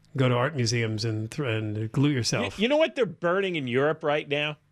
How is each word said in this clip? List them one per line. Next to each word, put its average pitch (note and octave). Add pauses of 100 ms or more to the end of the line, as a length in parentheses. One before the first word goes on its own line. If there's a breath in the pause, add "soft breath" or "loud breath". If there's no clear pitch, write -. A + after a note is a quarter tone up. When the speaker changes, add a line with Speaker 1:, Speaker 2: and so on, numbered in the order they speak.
(160)
Speaker 1:
go B2+
to B2
art C3
museums A2+
and, A2
th-, C#3+
and A2
glue C#3
yourself. A2
Speaker 2:
You, G3
you A#3+
know D4
what D#4+
they're B3
burning F3+
in C3+
Europe C#3+
right D3+
now? D3 (140)